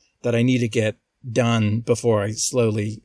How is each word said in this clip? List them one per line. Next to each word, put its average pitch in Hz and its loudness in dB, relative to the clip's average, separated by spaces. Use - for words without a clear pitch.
that 120 -2
I 117 2
need 127 2
to 120 -2
get 107 0
done 117 0
before 113 0
I 104 -4
slowly 107 -2